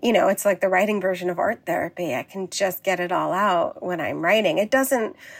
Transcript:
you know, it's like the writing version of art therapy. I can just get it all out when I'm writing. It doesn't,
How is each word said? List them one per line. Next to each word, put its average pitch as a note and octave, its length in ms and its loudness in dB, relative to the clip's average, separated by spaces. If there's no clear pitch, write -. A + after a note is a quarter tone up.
you A#3 100 4
know, F#3+ 140 6
it's - 180 0
like G3 160 2
the G3 80 2
writing G3+ 320 2
version F3+ 300 -2
of E3+ 80 -4
art F#3+ 260 -2
therapy. E3 480 -4
I B2 80 -2
can F#3+ 300 -10
just F#3+ 320 -4
get F3+ 160 0
it F3 120 -2
all D#3 220 0
out F#3 480 0
when F3 180 -4
I'm C#3+ 220 -4
writing. F3+ 380 2
It G#3+ 100 0
doesn't, C4 460 0